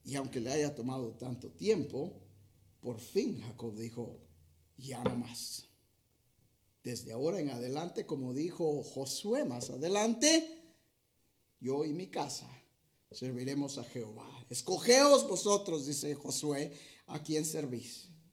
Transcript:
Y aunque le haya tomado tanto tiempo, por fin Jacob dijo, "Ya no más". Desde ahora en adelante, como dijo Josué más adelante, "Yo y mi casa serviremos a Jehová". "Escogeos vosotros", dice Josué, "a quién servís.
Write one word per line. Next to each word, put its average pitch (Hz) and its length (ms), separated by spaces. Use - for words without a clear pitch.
Y 135 100
aunque 131 240
le 120 120
haya 147 240
tomado 123 360
tanto 123 400
tiempo, 170 600
por 120 200
fin 196 420
Jacob 113 340
dijo, 117 440
"Ya 127 260
no 123 120
más". - 500
Desde 120 280
ahora 156 280
en 147 100
adelante, 135 560
como 131 280
dijo 156 500
Josué 208 640
más 123 240
adelante, 226 920
"Yo 139 260
y 151 80
mi 185 140
casa 139 420
serviremos 135 680
a 120 60
Jehová". 113 680
"Escogeos 247 800
vosotros", 196 580
dice 147 300
Josué, 147 580
"a 151 140
quién 156 240
servís. 131 640